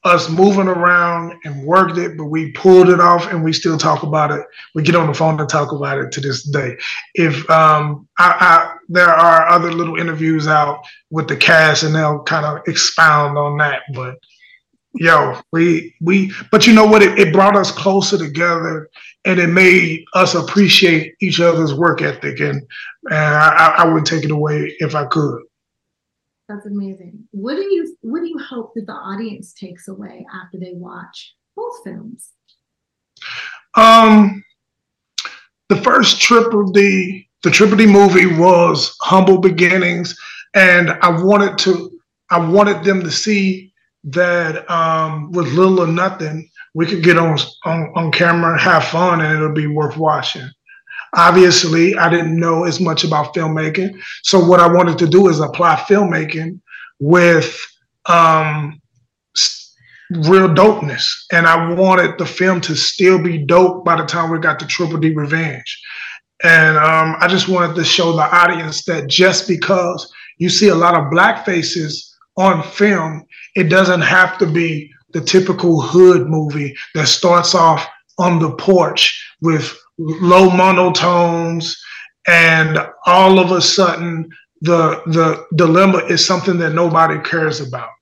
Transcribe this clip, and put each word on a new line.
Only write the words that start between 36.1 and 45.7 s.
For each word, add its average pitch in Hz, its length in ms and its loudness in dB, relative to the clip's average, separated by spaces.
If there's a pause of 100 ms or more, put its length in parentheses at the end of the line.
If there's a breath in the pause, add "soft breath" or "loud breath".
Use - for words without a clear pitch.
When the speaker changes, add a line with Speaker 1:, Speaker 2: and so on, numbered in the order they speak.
Speaker 1:
Triple 226 500 2
D, 190 560 0 (160)
the 170 80 0
Triple 208 240 2
D 220 100 4
movie 185 480 6
was 170 680 2
humble 185 380 2
beginnings, 175 800 0 (360 loud breath)
and 180 380 2 (100)
I 175 200 0
wanted 202 360 0
to, 180 340 -2 (380)
I 175 100 0
wanted 180 460 0
them 190 180 0
to 160 80 -8
see 190 600 -4 (320)
that, 170 680 -4
um, 160 600 -4
with 170 140 -4
little 185 340 2